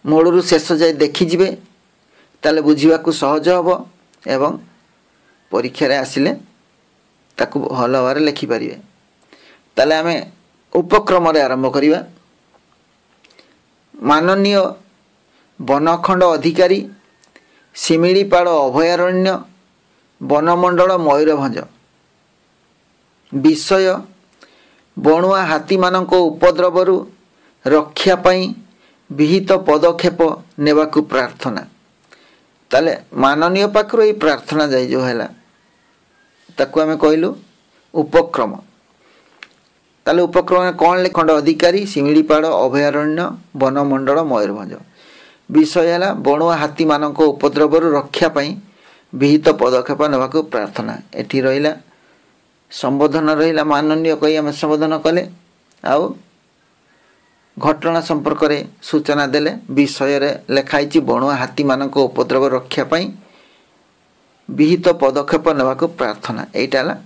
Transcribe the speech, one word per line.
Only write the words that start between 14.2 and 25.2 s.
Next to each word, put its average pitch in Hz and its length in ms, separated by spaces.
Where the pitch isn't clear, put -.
ବନଖଣ୍ଡ 165 640
ଅଧିକାରୀ, 175 560
ଶିମିଳିପାଳ 180 680
ଅଭୟାରଣ୍ୟ, 175 640
ବନମଣ୍ଡଳ 175 760
ମୟୂରଭଞ୍ଜ। 147 600
ବିଷୟ, 156 540
ବଣୁଆ 180 440